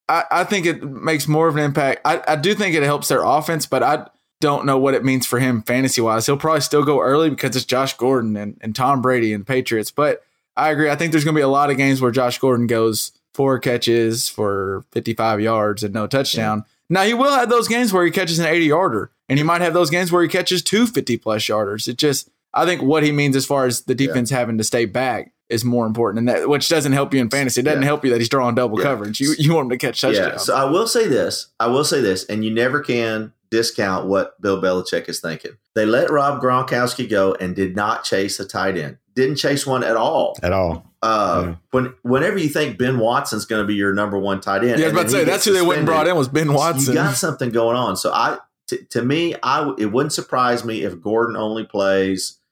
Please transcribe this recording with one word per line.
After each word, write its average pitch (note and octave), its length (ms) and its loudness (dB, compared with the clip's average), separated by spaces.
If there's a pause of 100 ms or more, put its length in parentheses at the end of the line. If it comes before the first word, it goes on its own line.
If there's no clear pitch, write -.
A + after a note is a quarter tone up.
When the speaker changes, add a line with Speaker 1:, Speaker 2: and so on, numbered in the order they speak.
Speaker 1:
I, E3 200 2
I F3 140 2
think F#3 220 -2
it E3 180 -2
makes C#3+ 440 -4
more D#3 200 4
of D3+ 80 0
an D3+ 80 0
impact. C#3+ 420 0
I, E3+ 220 0
I D#3 80 2
do E3 180 0
think F#3 220 0
it D3 80 2
helps C#3+ 240 0
their B2+ 160 2
offense, D#3 420 0
but C3 160 0
I D3 260 0 (340)
don't C#3+ 240 0
know C#3 120 2
what C3+ 160 4
it B2+ 120 0
means C3 200 2
for B2 140 0
him B2+ 220 0
fantasy-wise. A#2+ 640 0
He'll C#3 120 2
probably D#3 240 2
still D3 220 2
go C#3 160 2
early D3 300 4
because B2+ 260 -2
it's B2 100 -2
Josh C3 300 -2
Gordon A#2 400 0
and, G#2 260 -8
and A2 140 -8
Tom C3 260 2
Brady A#2+ 320 2
and G#2 80 -4
the G2 40 -16
Patriots. B2+ 460 -2
But C#3+ 300 0 (360)
I D3+ 140 2
agree. D3+ 180 2
I D3 80 0
think E3 160 -2
there's D3+ 100 2
gonna D#3 120 0
be D3+ 60 4
a C3+ 60 2
lot C#3+ 220 2
of C3 80 0
games C3+ 240 2
where B2 100 2
Josh B2 280 0
Gordon A#2+ 280 2
goes A2+ 460 0 (200)
four C3+ 260 2
catches A#2 680 0
for G2 640 -2
fifty-five A2 480 -2
yards G#2+ 440 0
and G2+ 100 -6
no G#2+ 140 -4
touchdown. A2 500 -2
Speaker 2:
Yeah. - 160 -10 (160)
Speaker 1:
Now, F#3+ 140 2
he A3+ 100 2
will C4+ 180 2
have B3 180 2
those A#3 200 2
games A#3 240 0
where F3+ 100 4
he E3 80 2
catches E3+ 280 -2
an E3 80 0
eighty-yarder, D#3 640 2 (180)
and C#3 100 2
he D3+ 40 2
might E3+ 180 2
have E3+ 120 2
those E3 160 4
games F3 220 0
where F3 120 4
he D#3+ 40 4
catches F3+ 340 0
two A3+ 260 2
fifty-plus A2+ 560 -2
yarders. G#2+ 440 -2
It B2 100 -6
just, - 320 0 (240)
I D3+ 120 2
think E3+ 160 0
what D3 220 2
he D3 100 2
means C#3+ 240 2
as C3 80 0
far C#3 200 0
as A#2+ 180 0
the C3 100 -2
Speaker 2:
Yeah. C3+ 140 2
Speaker 1:
defense B2 220 0
having A#2+ 280 0
to A2 80 0
stay A#2+ 180 0
back A2+ 480 -4 (160)
is A#2 160 -2
more A#2+ 220 0
important, A2 340 0
and A#2+ 80 0
that, G2+ 220 0
which C#3+ 180 0
doesn't C#3+ 240 0
help C#3 220 0
you C3 80 2
in A2+ 80 -2
fantasy. C3 320 0
It - 20 -4
doesn't D3 200 0
Speaker 2:
Yeah. C#3 40 2
Speaker 1:
help D3 160 0
you C3 80 2
that A#2 80 2
he's A#2 80 0
drawing A#2+ 280 0
double A#2 240 0
Speaker 2:
Yeah. - 60 0
Speaker 1:
coverage. A2 360 -4
You, D3 160 2
you D#3 160 4
want D3+ 140 2
him - 20 -6
to B2 80 -2
catch B2 260 -4
Speaker 2:
Yeah. C3 80 2
Speaker 1:
touchdowns. F#2+ 320 0
Speaker 2:
So - 120 0
I C3+ 100 2
will F#3 220 2
say A3+ 200 2
this. G#2 400 -2 (140)
I A#2 60 2
will C3+ 180 2
say D3 160 0
this, F#2+ 240 0
and G#2+ 180 -4
you A2 80 -2
never B2+ 300 0
can A2+ 500 -4 (200)
discount G2+ 560 0
what F#2+ 340 -2
Bill F#2+ 200 0
Belichick F#2 480 -2
is D#2+ 120 -8
thinking. D#2+ 300 -10 (240)
They G#2+ 100 2
let C3 260 2
Rob C#3+ 300 0
Gronkowski B2+ 680 -2
go G2 300 2
and F#2 160 -6
did F#2+ 200 -2
not G#2 280 -2
chase G2 360 -2
a F#2+ 60 -10
tight F#2+ 320 -4
end. C#2+ 200 -8 (160)
Didn't C#3+ 220 0
chase C#3+ 320 -2
one B2+ 160 -2
at A2+ 140 0
all. B2 440 0
Speaker 3:
At F2+ 120 0
all. F2 320 -2 (160)
Speaker 2:
Uh, G2+ 460 2
Speaker 3:
Yeah. E2+ 80 -8 (160)
Speaker 2:
when, B2+ 220 -2 (100)
whenever D3 340 0
you D#3+ 100 0
think C#3+ 300 -2
Ben B2+ 200 0
Watson's A2+ 480 0
gonna G#2+ 200 -2
be G#2 100 -2
your G2+ 180 0
number G2+ 240 -2
one G2 220 -2
tight G2 240 -2
end, A#2+ 40 2
Speaker 1:
Yeah, B2 40 2
I - 40 0
was D#3+ 80 2
Speaker 2:
and D#3+ 100 0
Speaker 1:
about F3 80 2
to - 20 -2
Speaker 2:
then - 80 -2
Speaker 1:
say, G3 80 2
Speaker 2:
he D#3+ 60 2
Speaker 1:
that's F#3 120 2
Speaker 2:
gets - 80 -2
Speaker 1:
who G#3 80 4
they F#3 140 2
went D#3+ 120 2
and D#3 60 0
brought D#3 200 2
Speaker 2:
suspended, F3+ 60 2
Speaker 1:
in F3 60 0
was C3 120 0
Ben D3 240 0
Watson. C#3 400 0
Speaker 2:
you D#3+ 60 2
got D3 160 0
something C#3+ 340 -4
going A#2 260 2
on. A2 220 -2
So - 160 -2
I, B2 240 0 (320)
t-, - 220 -8
to A#2+ 100 -2
me, D#3+ 420 -2
I C3 220 0
w-, C#3+ 140 -4
it G#2+ 120 -2
wouldn't D3 220 0
surprise B2 500 -2
me A2+ 200 -4
if F2 180 -6
Gordon A2+ 340 0
only G#2+ 300 -4
plays, G2 720 0 (140)